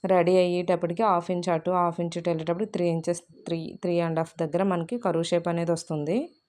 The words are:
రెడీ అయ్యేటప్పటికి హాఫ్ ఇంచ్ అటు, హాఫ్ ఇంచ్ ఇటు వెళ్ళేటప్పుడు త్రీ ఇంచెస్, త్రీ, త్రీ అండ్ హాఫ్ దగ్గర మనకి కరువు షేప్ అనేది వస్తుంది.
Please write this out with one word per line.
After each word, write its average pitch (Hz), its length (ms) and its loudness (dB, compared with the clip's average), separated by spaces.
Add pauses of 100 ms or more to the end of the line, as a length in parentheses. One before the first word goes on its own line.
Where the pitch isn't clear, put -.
రెడీ 180 320 4
అయ్యేటప్పటికి 180 640 2
హాఫ్ 180 280 2
ఇంచ్ 175 200 0
అటు, 165 220 0
హాఫ్ 175 280 2
ఇంచ్ 170 160 -4
ఇటు 170 120 -2
వెళ్ళేటప్పుడు 170 420 -2
త్రీ 175 180 -2
ఇంచెస్, 170 340 -2 (200)
త్రీ, 165 180 -4 (180)
త్రీ 175 220 -2
అండ్ 165 200 0
హాఫ్ 165 180 -4
దగ్గర 170 260 0
మనకి 185 340 0
కరువు 170 300 0
షేప్ 175 200 0
అనేది 170 240 0
వస్తుంది. 165 460 -2 (300)